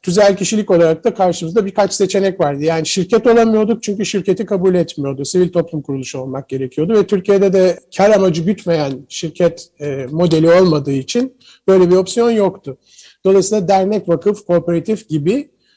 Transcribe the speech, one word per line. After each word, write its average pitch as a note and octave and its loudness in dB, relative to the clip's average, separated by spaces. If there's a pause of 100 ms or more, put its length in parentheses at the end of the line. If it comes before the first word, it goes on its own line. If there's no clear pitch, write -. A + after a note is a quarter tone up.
Tüzel F#3+ 2
kişilik G3+ -4
olarak E3 2
da G#3+ -2
karşımızda F3+ -2
birkaç G3+ -2
seçenek F#3+ -2
vardı. C#3+ -2
Yani D#3+ -2
şirket G3 0
olamıyorduk A3+ 2
çünkü G3+ -4
şirketi G3 -2
kabul F#3 0
etmiyordu. C#3 -4
Sivil F3+ 0
toplum D#3 -4
kuruluşu C3+ -8
olmak C3 -10
gerekiyordu C3+ -4
ve G#3 2
Türkiye'de G3 0
de F#3 2 (180)
kar G3+ 4
amacı F#3 2
gütmeyen D#3+ -2 (160)
şirket, E3+ -4 (100)
e, C#3 -8
modeli D#3+ 2
olmadığı D#3 2
için A#3 -4 (340)
böyle F#3 4
bir F3+ 6
opsiyon A#3 0
yoktu. G3 -2 (480)
Dolayısıyla F#3+ 2
dernek, F#3+ 0
vakıf, G3+ -2
kooperatif E3+ -2
gibi E3 -2 (280)